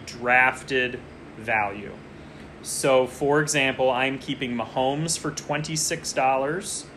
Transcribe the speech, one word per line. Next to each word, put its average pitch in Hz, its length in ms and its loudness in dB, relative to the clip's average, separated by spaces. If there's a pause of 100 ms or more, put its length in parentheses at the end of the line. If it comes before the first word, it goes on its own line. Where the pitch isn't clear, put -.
drafted 127 920 2 (380)
value. 104 560 -2 (680)
So, 131 440 4
for 147 360 2
example, 135 480 2
I'm 131 280 0
keeping 131 380 -4
Mahomes 135 600 0
for 156 140 -6
twenty-six 156 800 -4
dollars. 135 720 0 (100)